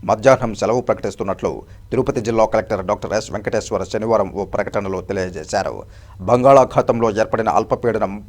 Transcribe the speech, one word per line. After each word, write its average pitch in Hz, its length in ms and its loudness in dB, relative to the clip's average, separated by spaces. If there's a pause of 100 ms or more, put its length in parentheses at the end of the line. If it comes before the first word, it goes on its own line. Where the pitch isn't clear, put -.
(120)
మధ్యాహ్నం 117 420 4 (100)
సెలవు 117 260 0
ప్రకటిస్తున్నట్లు 98 640 -4 (400)
తిరుపతి 123 360 0
జిల్లా 110 260 4
కలెక్టర్ 104 360 0
డాక్టర్ 101 280 -4
ఎస్ 110 160 -10
వెంకటేశ్వర్ 101 580 -4
శనివారం 110 360 0 (120)
ఓ 95 40 -4 (100)
ప్రకటనలో 101 300 -4 (240)
తెలియజేశారు. 90 640 -4 (540)
బంగాళాఖాతంలో 123 800 4 (140)
ఏర్పడిన 110 360 0
అల్పపీడనం 107 560 0 (160)